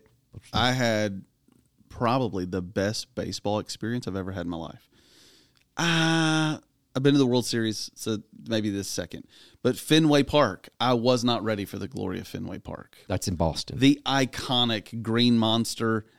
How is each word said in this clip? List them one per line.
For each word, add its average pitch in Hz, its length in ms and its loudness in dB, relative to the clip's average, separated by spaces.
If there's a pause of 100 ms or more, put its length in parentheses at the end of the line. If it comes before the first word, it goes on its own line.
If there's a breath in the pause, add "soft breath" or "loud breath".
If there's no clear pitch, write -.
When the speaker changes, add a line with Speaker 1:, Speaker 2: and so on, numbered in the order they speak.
(340)
Speaker 1:
Boston. - 200 -18
Speaker 2:
I 117 180 2
had 107 520 0 (640)
probably 117 580 -2
the 92 180 -4
best 98 520 -4
baseball 101 440 -4
experience 117 480 -8
I've 92 100 -8
ever 92 140 -6
had 92 140 -6
in 85 40 -8
my 85 80 -6
life. - 320 -14 (880 soft breath)
Uh, 160 800 2 (360)
I've 131 100 -2
been 143 100 6
to 147 60 6
the 139 80 6
World 120 180 2
Series, 110 500 -4
so 110 220 -4 (320)
maybe 107 200 -2
this 98 200 -6
second. - 360 -10 (380 soft breath)
But 127 140 2
Fenway 156 460 6
Park, 127 440 2 (120)
I 127 140 4
was 120 300 4
not 120 200 0
ready 107 200 -2
for 98 140 -10
the 101 100 -8
glory 95 320 -6
of 95 80 -12
Fenway - 320 -10
Park. - 380 -16 (100)
Speaker 1:
That's 92 220 -4
in 90 60 -2
Boston. 82 440 -2
Speaker 2:
The 139 260 4
iconic 123 960 -2
green 117 360 4
monster. 113 680 0 (140 soft breath)